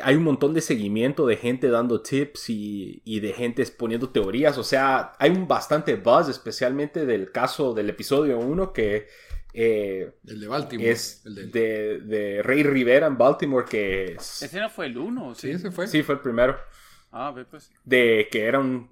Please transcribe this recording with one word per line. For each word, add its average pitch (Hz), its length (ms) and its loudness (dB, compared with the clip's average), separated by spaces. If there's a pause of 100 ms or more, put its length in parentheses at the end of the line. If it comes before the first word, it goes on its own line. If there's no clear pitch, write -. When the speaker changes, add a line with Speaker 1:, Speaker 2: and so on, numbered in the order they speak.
Speaker 1:
hay 135 140 4
un 165 80 4
montón 147 320 2
de 160 60 2
seguimiento 120 680 0
de 110 100 4
gente 127 320 -2
dando 120 320 2
tips - 480 -4
y, 104 560 -8
y 110 140 -4
de 101 140 -4
gente 120 280 -4
exponiendo 117 480 -4
teorías, 127 480 2
o 117 60 -4
sea, 135 560 0
hay 147 100 6
un 185 180 0
bastante 143 500 0
buzz, 131 320 4
especialmente 139 760 -4
del 104 260 -2
caso 127 440 -2
del 104 160 -2
episodio 135 480 0
uno 165 340 -2
que, 107 340 -2 (460)
eh, 104 600 0 (120)
Speaker 2:
El 107 140 -14
de 104 80 -12
Baltimore, 117 420 -2
Speaker 1:
es - 360 -2
Speaker 2:
el 107 100 -14
del 95 160 -14
Speaker 1:
de, 110 480 0
de 104 440 -2
Ray 135 200 2
Rivera 135 440 6
en 135 100 0
Baltimore, 135 520 4
que 95 440 -2
es - 280 -14
Speaker 3:
Ese 147 200 -10
no 220 80 -6
fue 180 180 -10
el 120 100 -10
uno, 175 380 -8
¿sí? - 140 -10
Speaker 2:
Sí, - 20 -4
ese 180 200 -6
fue. 180 160 -6
Speaker 1:
Sí, 151 140 2
fue 143 140 0
el 127 60 -12
primero. 123 360 2 (540)
Speaker 3:
Ah, 127 240 -10
ve, 127 80 -14
pues. - 260 -20 (140)
Speaker 1:
De 117 480 6
que 110 140 0
era 117 120 2
un 127 340 -2